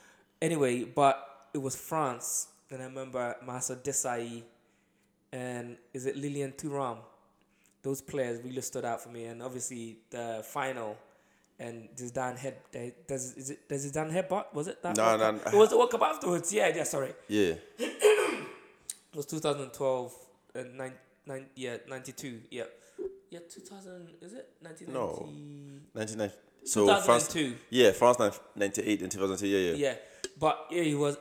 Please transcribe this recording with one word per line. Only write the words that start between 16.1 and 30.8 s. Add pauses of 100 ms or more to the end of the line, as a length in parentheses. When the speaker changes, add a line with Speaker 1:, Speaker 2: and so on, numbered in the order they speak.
Speaker 1:
Yeah,
yeah.
Sorry. (160)
Speaker 2:
Yeah. (240)
Speaker 1:
It
was
two
thousand
twelve, (420)
uh, (100)
nine, (320)
nine, (100)
yeah, (100)
ninety-two, (100)
yeah, (640)
yeah, (100)
two
thousand, (120)
is
it? (120)
Speaker 2:
No.
Speaker 1:
Nineteen
ninety? (120)
Speaker 2:
Ninety-nine. (340)
So
France,
Speaker 1:
Two
thousand
and
two. (120)
Speaker 2:
yeah,
France
nine-, (240)
ninety-eight
and
two
thousand
two,
yeah,
yeah.
Speaker 1:
Yeah, (420)
but
yeah,